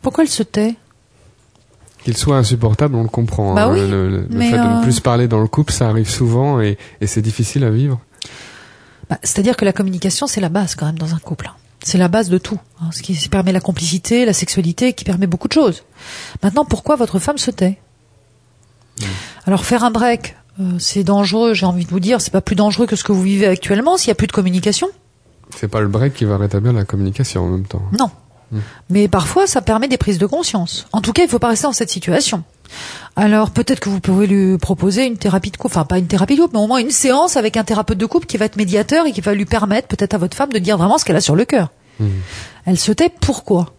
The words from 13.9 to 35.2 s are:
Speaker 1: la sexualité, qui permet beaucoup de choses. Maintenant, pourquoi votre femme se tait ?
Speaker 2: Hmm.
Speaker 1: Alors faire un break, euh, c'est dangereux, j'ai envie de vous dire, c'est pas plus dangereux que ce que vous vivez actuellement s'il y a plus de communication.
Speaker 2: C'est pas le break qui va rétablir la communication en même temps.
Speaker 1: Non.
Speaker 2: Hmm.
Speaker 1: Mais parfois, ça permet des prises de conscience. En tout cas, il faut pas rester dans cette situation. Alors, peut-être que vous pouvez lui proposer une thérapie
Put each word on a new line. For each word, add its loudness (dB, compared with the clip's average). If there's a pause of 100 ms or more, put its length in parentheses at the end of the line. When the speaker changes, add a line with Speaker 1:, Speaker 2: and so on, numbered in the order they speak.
Speaker 1:
la 2
sexualité, 0
qui -10
permet 0
beaucoup -2
de -4
choses. 2 (600)
Maintenant, 0
pourquoi 0
votre 0
femme -2
se -2
tait ? -2 (1200)
Speaker 2:
Hmm. -4 (420)
Speaker 1:
Alors 0
faire 0
un 2
break, -2 (240)
euh, -2
c'est -2
dangereux, 2
j'ai -2
envie 0
de -10
vous 0
dire, 0
c'est -6
pas 2
plus -2
dangereux 2
que 0
ce -6
que 0
vous 2
vivez 2
actuellement 2
s'il 0
y 2
a 4
plus 0
de -6
communication. 0 (680)
Speaker 2:
C'est -4
pas -2
le 2
break 0
qui -2
va 2
rétablir 2
la 0
communication -2
en 0
même -2
temps. -6 (160)
Speaker 1:
Non. 0 (420)
Speaker 2:
Hmm. -4 (320)
Speaker 1:
Mais 4
parfois, 2
ça 0
permet 0
des 0
prises 0
de 2
conscience. -4
En 0
tout -2
cas, 4
il 4
faut 0
pas 0
rester 0
dans 0
cette -4
situation. -2 (760)
Alors, 2
peut-être -2
que -4
vous -2
pouvez 2
lui 4
proposer 0
une -2
thérapie 0